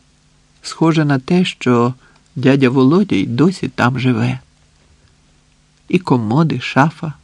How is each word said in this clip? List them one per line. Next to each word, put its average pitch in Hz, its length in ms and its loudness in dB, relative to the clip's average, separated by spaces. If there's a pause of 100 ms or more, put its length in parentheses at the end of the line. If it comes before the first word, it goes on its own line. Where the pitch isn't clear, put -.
(640)
схоже 160 420 0
на 143 140 0
те, 180 260 0
що 123 500 0 (420)
дядя 131 340 2
Володя 147 460 2
й 98 100 -2
досі 139 420 -2
там 123 300 0
живе. 123 400 -2 (1500)
І - 100 0
комоди, 131 640 -2
шафа, 151 520 -2 (100)